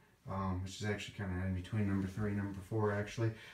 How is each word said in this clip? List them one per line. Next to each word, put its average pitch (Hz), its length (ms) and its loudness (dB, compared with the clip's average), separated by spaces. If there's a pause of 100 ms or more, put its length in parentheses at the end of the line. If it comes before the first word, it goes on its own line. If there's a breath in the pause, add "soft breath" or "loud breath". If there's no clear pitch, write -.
(280 loud breath)
um, 95 360 0
which - 160 -6
is 104 40 -2
actually 104 300 -2
kinda 92 320 0
in 92 80 2
between 101 320 0
number 98 220 2
three 104 220 -2
and 101 80 2
number 98 240 -2
four, 107 300 2
actually. 113 400 2 (220 loud breath)